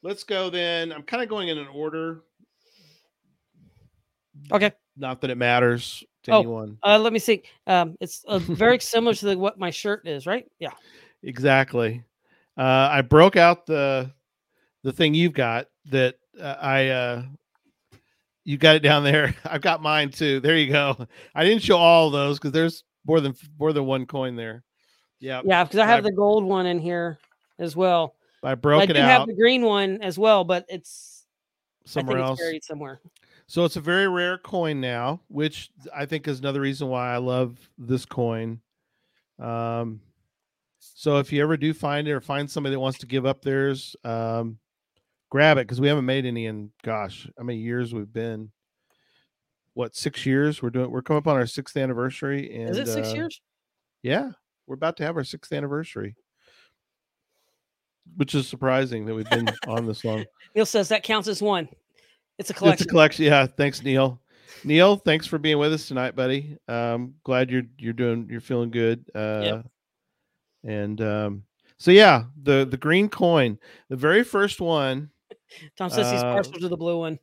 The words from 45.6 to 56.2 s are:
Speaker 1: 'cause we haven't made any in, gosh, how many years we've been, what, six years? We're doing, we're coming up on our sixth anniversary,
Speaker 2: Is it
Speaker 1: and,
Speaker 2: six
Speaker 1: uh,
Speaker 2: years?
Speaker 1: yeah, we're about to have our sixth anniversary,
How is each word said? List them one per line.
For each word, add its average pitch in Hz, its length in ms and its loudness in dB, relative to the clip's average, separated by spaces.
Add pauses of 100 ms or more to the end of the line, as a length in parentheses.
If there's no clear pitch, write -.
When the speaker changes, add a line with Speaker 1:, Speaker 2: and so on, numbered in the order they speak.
Speaker 1:
'cause 123 140 -6
we 143 80 4
haven't 143 180 2
made 131 200 -2
any 117 200 -6
in, 107 260 -10 (100)
gosh, 104 540 -8
how 120 80 -16
many 120 140 -8
years 117 360 -4
we've 107 180 -10
been, 113 380 -8 (1200)
what, 120 200 -8
six - 300 -8
years? 143 380 0
We're 123 80 -4
doing, 123 200 -4
we're 123 120 -8
coming 151 160 -2
up 147 80 -4
on 147 100 2
our 123 100 0
sixth - 300 -12
anniversary, 131 760 -6
Speaker 2:
Is 113 260 -8
it - 40 -6
Speaker 1:
and, 233 60 -8
Speaker 2:
six 220 200 -6
Speaker 1:
uh, - 60 -6
Speaker 2:
years? 320 260 -10 (600)
Speaker 1:
yeah, 208 280 -4 (360)
we're 135 100 -12
about 160 220 -4
to 156 60 -6
have 165 120 -6
our 139 80 -6
sixth - 280 -14
anniversary, 143 640 -8 (2000)